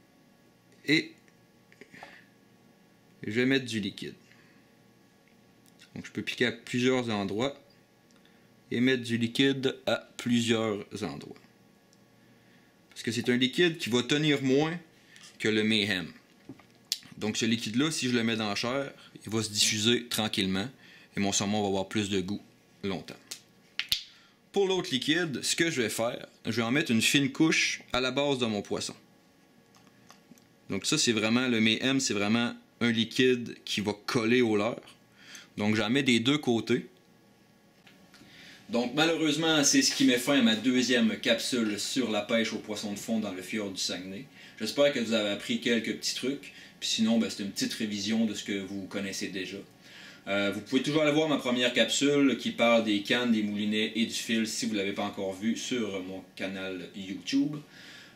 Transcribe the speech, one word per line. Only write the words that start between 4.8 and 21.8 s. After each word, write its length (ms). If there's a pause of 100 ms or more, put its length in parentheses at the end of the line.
Donc 120
je 60
peux 100
piquer 240
à 80
plusieurs 560
endroits 500 (1120)
et 80
mettre 240
du 140
liquide 580 (100)
à 300
plusieurs 680 (180)
endroits. 320 (1600)
Parce 120
que 80
c'est 180
un 60
liquide 420
qui 120
va 140
tenir 380
moins 360 (640)
que 100
le 140
Mayhem. 440 (1120)
Donc 200
ce 80
liquide-là, 460
si 180
je 60
le 80
mets 120
dans 140
la 60
chair, 360 (340)
il 60
va 120
se 60
diffuser 580
tranquillement 600 (480)
et 40
mon 120
saumon 300
va 60
avoir 200